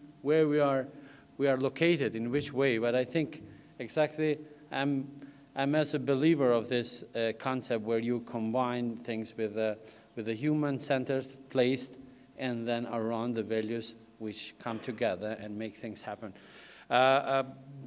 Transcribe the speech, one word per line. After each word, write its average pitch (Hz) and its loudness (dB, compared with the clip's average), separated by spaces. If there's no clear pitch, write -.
where 156 6
we 147 4
are, 135 4
we 139 2
are 135 4
located, 135 2
in 117 -2
which 139 -2
way. 127 4
But 120 2
I 127 2
think - -2
exactly 151 0
I'm, 135 0
I'm 139 0
as 156 2
a 151 0
believer 139 4
of 113 2
this, 120 -2
uh, 113 0
concept 123 -2
where 113 0
you 117 0
combine 120 -2
things 110 -8
with 107 -4
a, 107 0
with 113 -4
a 113 -2
human-centered 135 -2
place 127 2
and 120 -4
then 117 -2
around 113 -2
the 113 -2
values 110 -2
which - -8
come 113 -6
together 107 -2
and 104 -10
make 107 -8
things 110 -10
happen. 104 -10
Uh, 123 0
uh, 135 4